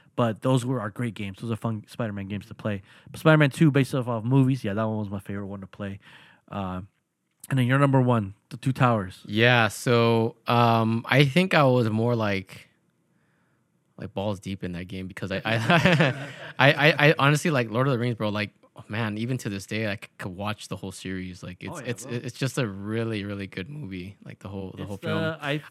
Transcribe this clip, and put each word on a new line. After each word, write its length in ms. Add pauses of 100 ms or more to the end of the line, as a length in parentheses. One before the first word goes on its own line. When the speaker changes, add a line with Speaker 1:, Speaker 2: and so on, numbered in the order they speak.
(140)
Speaker 1:
But 280
those 240
were, 140
are 100
great 240
games. 260
Those 100
are 60
fun 320
Spider-Man 400
games 180
to 80
play. 280 (280)
But 80
Spider-Man 320
two, 200
based 240
off 140
of 180
movies, 360
yeah, 120
that 100
one 140
was 100
my 120
favorite 260
one 160
to 40
play. 340 (520)
Uh, 300 (680)
and 100
then 80
your 120
number 220
one, 340 (160)
The 80
Two 140
Towers. 540
Speaker 2:
Yeah, 420
so, 680 (100)
um, 640
I 160
think 300
I 100
was 240
more 260
like, 540 (1300)
like, 160
balls 260
deep 240
in 100
that 140
game 200
because 260
I, 120
I, 680 (300)
<laughs> 140
I, 140
I, 360
I 100
honestly, 320
like, 200
Lord 180
of 40
the 60
Rings, 180
bro, 120
like, 220 (260)
oh, 100
man, 320
even 200
to 100
this 180
day, 240
I 60
c-, 60 (160)
could 180
watch 320
the 80
whole 160
series. 500
Like, 220
it's, 140
Speaker 1:
Oh, 20
yeah, 100
Speaker 2:
it's, 140
Speaker 1:
bro. 100
Speaker 2:
it's 240
just 200
a 100
really, 560
really 240
good 200
movie. 560
Like, 140
the 100
whole, 280
the 80
Speaker 1:
It's 40
Speaker 2:
whole 100
Speaker 1:
the, 100
Speaker 2:
film. 320
Speaker 1:
I 180
feel 120